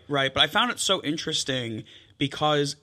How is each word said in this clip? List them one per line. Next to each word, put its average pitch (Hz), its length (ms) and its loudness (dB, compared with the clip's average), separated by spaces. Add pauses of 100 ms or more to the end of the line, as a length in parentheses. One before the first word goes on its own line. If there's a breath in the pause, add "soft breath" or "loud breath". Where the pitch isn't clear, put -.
right. 135 240 2
But 147 120 4
I - 20 4
found 214 240 2
it - 80 -6
so - 240 0
interesting 131 800 -4 (360 loud breath)
because 147 640 0